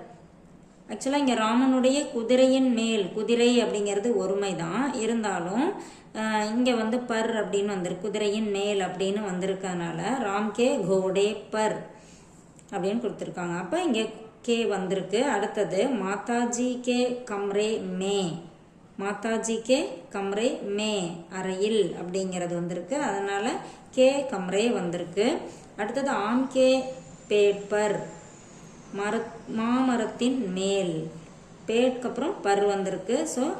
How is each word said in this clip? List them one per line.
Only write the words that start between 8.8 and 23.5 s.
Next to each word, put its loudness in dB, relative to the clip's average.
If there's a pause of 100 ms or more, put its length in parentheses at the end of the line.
அப்படின்னு -2
வந்திருக்கறதுனால -4 (220)
ராம் -2
கே 2
கோடே 2 (140)
பர் 0 (960)
அப்படின்னு 0
கொடுத்துருக்காங்க. -4
அப்ப -2
இங்க 2 (400)
கே 2
வந்திருக்கு. 0
அடுத்தது 0
மாதாஜி -2
கே 0
கம்ரே -2 (260)
மே, 0 (800)
மாதாஜி -2
கே 4 (340)
கம்ரே -2
மே, -2 (400)
அறையில் 0
அப்படிங்கிறது -4
வந்திருக்கு, -4
அதனால -2 (460)